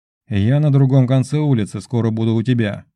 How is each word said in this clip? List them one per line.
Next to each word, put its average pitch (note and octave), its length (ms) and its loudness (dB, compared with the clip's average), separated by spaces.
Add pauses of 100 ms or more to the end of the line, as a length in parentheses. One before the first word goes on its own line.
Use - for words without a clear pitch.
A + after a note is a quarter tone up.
(280)
"Я A2+ 320 0
на D3+ 100 0
другом C3+ 360 4
конце C3 320 -2
улицы, A#2 420 -2
скоро A2+ 300 -2
буду A2+ 240 -2
у A2+ 80 0
тебя", – G#2+ 420 -2 (120)